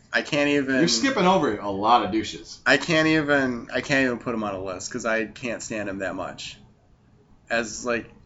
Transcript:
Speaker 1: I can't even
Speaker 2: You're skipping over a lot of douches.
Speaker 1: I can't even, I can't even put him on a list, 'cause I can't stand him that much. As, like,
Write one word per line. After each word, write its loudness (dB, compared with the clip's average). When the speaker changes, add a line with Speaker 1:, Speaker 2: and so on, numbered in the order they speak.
Speaker 1:
I 0
can't 0
even 2
Speaker 2:
You're 6
skipping 2
over 4
a -8
lot 4
of -4
douches. -4
Speaker 1:
I 6
can't 2
even, 2
I -2
can't 2
even 0
put -6
him -4
on -4
a -6
list, -8
'cause -6
I 0
can't -8
stand -6
him -8
that -4
much. -10
As, -2
like, -4